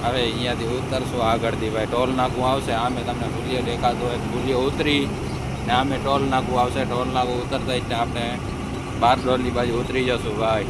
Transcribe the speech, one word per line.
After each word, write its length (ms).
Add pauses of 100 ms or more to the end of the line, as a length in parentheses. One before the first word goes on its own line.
હવે 180
અહીંયાથી 440
ઉતરશું 640
આગળથી 400
ભાઈ. 160
ટોલ 260
નાકું 380
આવશે, 240
આમે 280
તમને 260
ભૂલીએ 340
દેખાતું 460
હોય, 100
ભૂલીએ 380
ઉતરી 540 (580)
ને 60
આમે 240
ટોલ 260
નાકું 380
આવશે. 240
ટોલ 220
નાકું 360
ઉતરતા 300
એટલે 220
આપણે 440 (600)
બારડોલી 500
બાજુ 300
ઉતરી 240
જશું 360
ભાઈ. 300